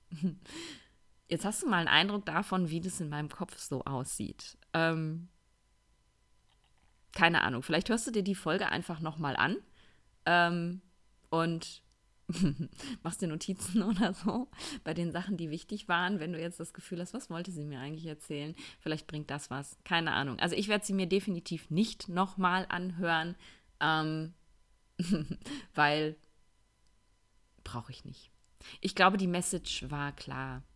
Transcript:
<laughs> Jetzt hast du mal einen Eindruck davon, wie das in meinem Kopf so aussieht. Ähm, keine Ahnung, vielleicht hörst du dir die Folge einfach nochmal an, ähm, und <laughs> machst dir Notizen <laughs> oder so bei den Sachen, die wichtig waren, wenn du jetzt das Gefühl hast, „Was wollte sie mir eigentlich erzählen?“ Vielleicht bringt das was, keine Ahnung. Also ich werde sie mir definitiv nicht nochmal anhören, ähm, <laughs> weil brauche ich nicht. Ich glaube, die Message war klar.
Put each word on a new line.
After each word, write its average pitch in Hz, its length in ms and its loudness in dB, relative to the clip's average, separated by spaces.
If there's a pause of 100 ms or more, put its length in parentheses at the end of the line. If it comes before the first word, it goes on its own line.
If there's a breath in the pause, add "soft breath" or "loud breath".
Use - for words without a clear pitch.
(120)
<laughs> 160 280 -2 (920 loud breath)
Jetzt 170 140 0
hast 220 180 0
du 302 60 2
mal 190 80 4
einen 165 100 4
Eindruck 196 380 6
davon, 175 440 0
wie 165 120 -2
das 180 180 -6
in 160 80 -4
meinem 147 220 -4
Kopf - 280 -8
so - 280 -6
aussieht. - 720 -6 (160)
Ähm, 165 560 0 (1800)
keine 170 280 6
Ahnung, 131 220 2
vielleicht - 240 2
hörst 233 180 2
du 262 60 -6
dir 214 100 2
die 190 140 2
Folge 185 320 0
einfach 165 320 -2
nochmal 156 380 -2
an, 160 180 4 (720 soft breath)
ähm, 175 560 4 (480)
und 165 540 0 (440)
<laughs> 147 400 2 (360 loud breath)
machst 170 180 -4
dir 175 80 0
Notizen 185 540 -2
<laughs> - 0 -
oder 190 300 2
so 226 360 -2 (340 loud breath)
bei 156 100 -2
den 170 200 -2
Sachen, 180 240 -2
die 165 120 -4
wichtig 175 380 -8
waren, 180 320 2
wenn 165 140 -4
du 160 60 -4
jetzt 170 200 -6
das 175 140 -10
Gefühl - 260 -10
hast, 175 140 -8
„Was - 160 -10
wollte 175 240 -6
sie 151 100 -8
mir 147 160 -8
eigentlich 156 280 -8
erzählen?“ 151 460 -8 (280 loud breath)
Vielleicht 156 260 -4
bringt 151 220 -6
das 143 200 -6
was, 139 360 -8
keine 165 260 2
Ahnung. 135 280 0
Also 170 180 2
ich 202 100 0
werde 208 180 0
sie 190 80 0
mir 190 140 2
definitiv 180 600 0
nicht 196 400 2
nochmal 185 580 2
anhören, 170 680 0 (420 loud breath)
ähm, 156 540 2 (680)
<laughs> - 380 0 (380 loud breath)
weil 151 420 4 (1500)
brauche 123 300 -10
ich - 100 -18
nicht. - 280 -16 (500 loud breath)
Ich - 140 -2
glaube, 190 200 8
die 190 120 2
Message 170 600 -2
war 143 220 -4
klar. 131 520 -8 (120)